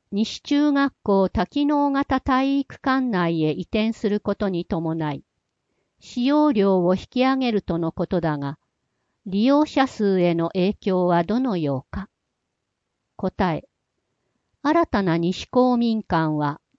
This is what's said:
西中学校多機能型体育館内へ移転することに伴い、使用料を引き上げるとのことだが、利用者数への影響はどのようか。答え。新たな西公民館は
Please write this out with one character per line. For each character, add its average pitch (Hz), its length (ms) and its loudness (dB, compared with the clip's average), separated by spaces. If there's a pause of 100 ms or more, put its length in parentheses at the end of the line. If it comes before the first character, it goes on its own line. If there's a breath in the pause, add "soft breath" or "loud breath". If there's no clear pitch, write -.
(120)
西 202 300 -4
中 294 300 0
学 277 300 0
校 196 260 2
多 196 200 -2
機 285 180 -2
能 285 240 0
型 277 320 -2
体 269 380 0
育 - 200 -8
館 262 280 0
内 170 360 0
へ 156 80 2
移 160 120 -6
転 220 300 -2
す - 140 -4
る 202 120 0
こ 202 160 -4
と 208 120 -4
に 185 160 -4
伴 160 480 -4
い、 139 120 -10 (760)
使 - 240 -6
用 302 280 4
料 196 340 4
を 180 80 4
引 190 160 -4
き 247 140 -2
上 262 140 2
げ 262 140 -2
る 208 120 0
と 170 160 -4
の 165 120 -2
こ 180 140 -4
と 180 160 -2
だ 156 160 -2
が、 139 220 -8 (720)
利 196 160 0
用 294 220 4
者 277 180 2
数 202 340 0
へ 175 140 4
の 165 160 -2
影 190 240 0
響 185 320 0
は 175 180 2
ど 202 160 -2
の 254 160 -2
よ 139 320 -2
う - 40 -20
か。 196 180 -10 (1040)
答 185 400 -2
え。 - 140 -10 (960)
新 330 240 2
た 208 160 0
な 170 160 0
西 170 260 -2
公 254 320 2
民 226 240 0
館 160 360 0
は 151 220 -4 (200)